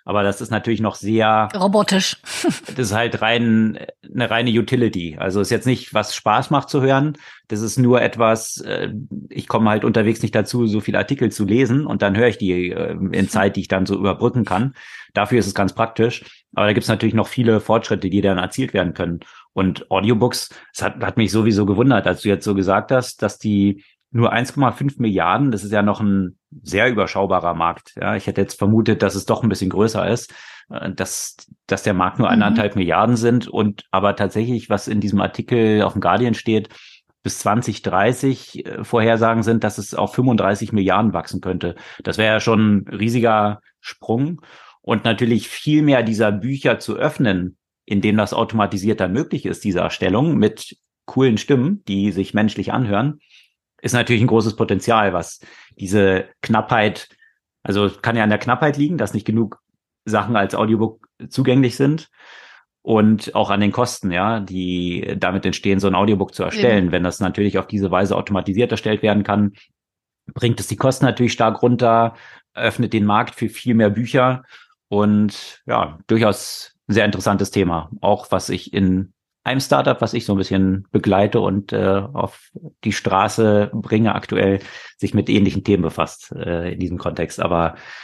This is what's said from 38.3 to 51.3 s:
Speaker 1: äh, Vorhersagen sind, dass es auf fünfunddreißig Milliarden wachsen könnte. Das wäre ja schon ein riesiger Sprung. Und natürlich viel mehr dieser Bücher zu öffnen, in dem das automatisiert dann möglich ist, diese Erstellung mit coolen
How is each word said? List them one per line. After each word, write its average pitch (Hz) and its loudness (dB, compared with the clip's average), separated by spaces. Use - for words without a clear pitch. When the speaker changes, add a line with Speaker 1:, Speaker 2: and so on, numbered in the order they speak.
Speaker 1:
äh, - -10
Vorhersagen 113 2
sind, 113 2
dass 107 -4
es 104 -10
auf - -4
fünfunddreißig 104 0
Milliarden 98 2
wachsen 85 -6
könnte. 87 -6
Das 90 -4
wäre 110 2
ja 107 0
schon 107 2
ein - -
riesiger 110 0
Sprung. 143 -4
Und 110 -2
natürlich 117 0
viel 151 0
mehr 135 4
dieser 107 0
Bücher 120 -2
zu 107 -8
öffnen, 95 -2
in 101 0
dem 107 2
das 104 0
automatisiert 107 0
dann 92 0
möglich 139 -4
ist, 87 -6
diese 90 -2
Erstellung 95 0
mit - -2
coolen 127 2